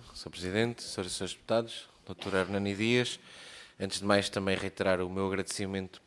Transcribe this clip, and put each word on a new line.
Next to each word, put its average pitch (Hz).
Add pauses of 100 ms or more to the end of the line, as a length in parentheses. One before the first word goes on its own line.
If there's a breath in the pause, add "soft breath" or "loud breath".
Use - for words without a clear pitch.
(140)
senhor -
Presidente, 101
senhoras 90
e -
senhores 90
deputados, - (160)
doutor 95
Hernani 98
Dias. 120 (600 loud breath)
Antes 95
de 98
mais, 101
também 95
reiterar 95
o 90
meu 98
agradecimento 95